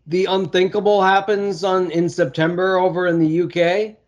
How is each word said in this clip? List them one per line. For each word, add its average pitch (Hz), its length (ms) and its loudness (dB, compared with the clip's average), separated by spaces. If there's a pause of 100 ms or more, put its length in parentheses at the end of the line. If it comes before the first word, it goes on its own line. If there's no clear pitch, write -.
the 180 180 0
unthinkable 190 800 0
happens 196 600 0
on, 185 280 0
in 170 180 0
September 175 720 0
over 180 300 0
in 170 100 0
the 165 80 2
U 165 200 0
K, 180 600 -2